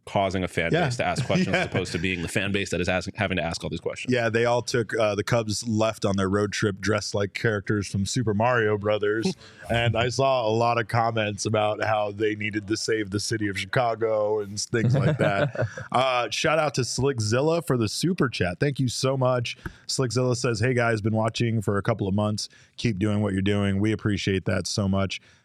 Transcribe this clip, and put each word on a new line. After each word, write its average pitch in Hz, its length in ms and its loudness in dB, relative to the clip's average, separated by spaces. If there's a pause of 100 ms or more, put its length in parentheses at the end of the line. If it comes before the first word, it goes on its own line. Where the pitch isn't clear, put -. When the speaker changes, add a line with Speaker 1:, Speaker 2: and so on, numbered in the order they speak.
Speaker 1:
causing 95 380 0
a 87 60 -2
fan 82 240 -2
Speaker 2:
Yeah. 165 140 2
Speaker 1:
base 123 100 -2
to - 80 -2
ask 87 200 -2
questions 180 240 2
Speaker 2:
<laughs> 92 60 -2
Yeah. - 60 2
Speaker 1:
as 175 60 -2
opposed 92 260 -4
to 87 60 -2
being 90 240 -2
the 85 60 -4
fan 101 220 -2
base 98 200 -2
that 87 100 -2
is 90 80 0
asking, 92 280 -2
having 95 200 0
to 82 80 0
ask 82 180 -6
all 82 80 -6
these - 80 -6
questions. - 340 -6
Speaker 2:
Yeah, 117 180 2
they 117 160 2
all 120 160 2
took, 117 360 -2
uh, 107 160 2
the 101 80 -2
Cubs 117 460 -2
left 110 360 0
on 98 120 2
their 95 120 2
road 101 220 2
trip 98 300 -2
dressed 101 340 -2
like 101 200 -2
characters 104 520 0
from 98 180 -2
Super 110 300 0
Mario 110 420 2
Brothers, 107 560 0 (180)
Speaker 1:
<laughs> - 200 -10
Speaker 2:
and 117 260 2
I 120 120 2
saw 131 360 2
a 107 60 2
lot 117 260 2
of 113 120 -2
comments 113 580 0
about 107 380 0
how 107 260 0
they 107 240 0
needed 104 320 -6
to 107 100 -2
save 110 340 -2
the 101 100 -2
city 107 260 -2
of 98 100 -4
Chicago 107 840 0
and 104 140 -8
s-, 101 120 -6
things 117 280 2
like 127 240 2
that. 110 540 0
Speaker 3:
<laughs> - 40 -14 (160)
Speaker 2:
Uh, 123 380 2
shout 156 280 2
out 151 160 0
to 135 80 0
Slickzilla 131 840 0
for 131 120 2
the 110 100 2
super 165 400 0
chat. 90 320 -2
Thank 139 200 0
you 131 80 2
so 135 280 0
much. 127 400 0 (300)
Slickzilla 127 500 0
says, 117 240 0
"Hey 127 140 2
guys, 117 260 2
been 107 140 0
watching 113 480 0
for 101 160 0
a 98 40 -2
couple 107 260 0
of 95 60 0
months. 104 340 0 (280)
Keep 110 220 0
doing 104 240 2
what 101 100 0
you're 95 100 0
doing. 98 380 2
We 110 120 2
appreciate 98 540 0
that 95 200 -2
so 101 220 -2
much." 95 320 0 (240)